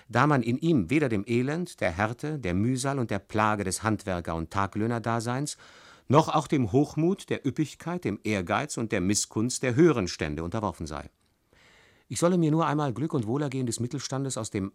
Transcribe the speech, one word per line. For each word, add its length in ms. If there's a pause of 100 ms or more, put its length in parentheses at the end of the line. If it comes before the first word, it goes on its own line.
da 180
man 160
in 160
ihm 320
weder 180
dem 180
Elend, 540
der 120
Härte, 480
der 140
Mühsal 440
und 140
der 80
Plage 420
des 220
Handwerker- 500
und 160
Taglöhnerdaseins, 1080 (520)
noch 200
auch 200
dem 240
Hochmut, 580
der 160
Üppigkeit, 580
dem 200
Ehrgeiz 520
und 140
der 100
Missgunst 640
der 140
höheren 320
Stände 340
unterworfen 440
sei. 220 (1000)
Ich 100
solle 200
mir 120
nur 160
einmal 260
Glück 220
und 140
Wohlergehen 380
des 120
Mittelstandes 580
aus 140
dem 240